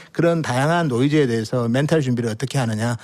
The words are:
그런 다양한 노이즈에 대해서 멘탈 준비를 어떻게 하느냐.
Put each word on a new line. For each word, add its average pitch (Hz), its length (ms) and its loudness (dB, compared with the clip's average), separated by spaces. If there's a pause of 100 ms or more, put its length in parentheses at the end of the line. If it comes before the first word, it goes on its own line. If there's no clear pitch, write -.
(120)
그런 165 300 2
다양한 151 460 0
노이즈에 139 400 2
대해서 117 400 -2
멘탈 143 340 2
준비를 120 300 -2
어떻게 131 260 -6
하느냐. 113 460 -2